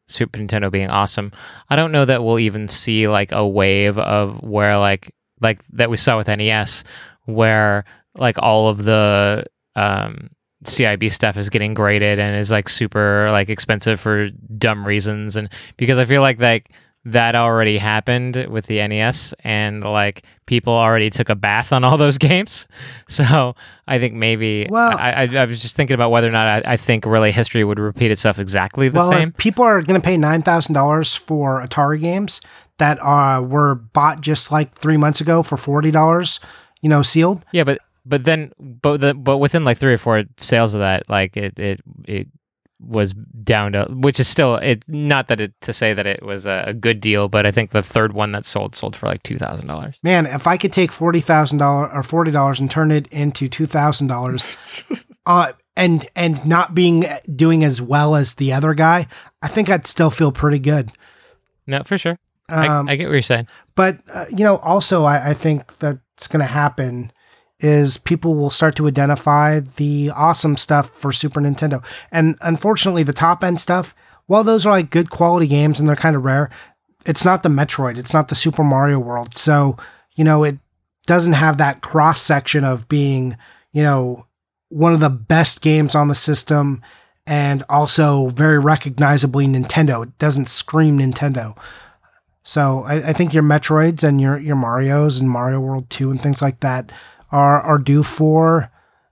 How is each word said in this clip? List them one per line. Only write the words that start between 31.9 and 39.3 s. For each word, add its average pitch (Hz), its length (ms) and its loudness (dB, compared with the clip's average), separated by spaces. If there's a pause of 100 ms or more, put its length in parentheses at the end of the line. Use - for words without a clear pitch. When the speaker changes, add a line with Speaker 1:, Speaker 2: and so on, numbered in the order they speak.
Speaker 2:
games 175 420 -4 (380)
that, 147 220 0
uh, 139 400 2
were 135 360 0
bought 147 440 0
just, 147 300 -4
like, 151 240 -2
three 156 220 0
months 147 240 2
ago 165 220 2
for 151 140 -4
forty 147 340 -2
dollars, 160 500 2 (400)
you 156 80 0
know, 147 140 4
sealed. 165 500 0
Speaker 1:
Yeah, 175 120 2
but, 135 140 0 (260)
but 131 200 -2
then, 160 340 0
but 139 420 -4
the, 143 140 2
but 139 240 -2